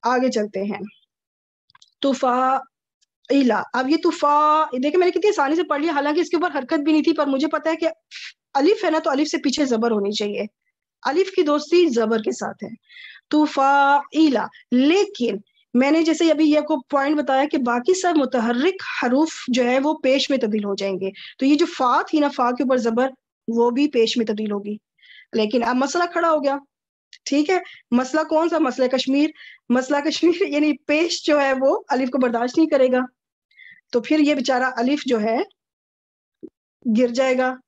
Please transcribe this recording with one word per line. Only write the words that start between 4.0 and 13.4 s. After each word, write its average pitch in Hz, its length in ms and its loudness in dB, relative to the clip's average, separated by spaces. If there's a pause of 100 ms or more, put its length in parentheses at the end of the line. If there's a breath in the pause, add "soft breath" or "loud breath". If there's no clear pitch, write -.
देखिए 294 340 -2
मैंने 359 120 4
कितनी 381 200 0
आसानी 302 260 0
से 359 60 0
पढ़ 302 180 -2
लिया, 330 120 -2
हालांकि 294 280 0
इसके 349 160 -2
ऊपर 339 160 0
हरकत 294 280 -4
भी 302 120 0
नहीं 311 100 2
थी, 339 100 2
पर 302 140 0
मुझे 269 200 0
पता 311 240 -2
है 330 60 -2
कि 320 100 -4 (680 loud breath)
अलिफ 381 300 2
है 339 60 2
ना, 311 80 0
तो 320 120 -2
अलिफ 294 180 0
से 330 100 -4
पीछे 285 280 -2
जबर 240 240 0
होनी 208 220 -2
चाहिए, 208 340 -6 (600)
अलिफ 359 300 0
की 370 60 2
दोस्ती 294 440 2
जबर 226 360 0
के 247 100 -4
साथ 202 300 -8
है, 226 120 -12 (560 loud breath)
तुफाइला। 285 1200 2 (240 soft breath)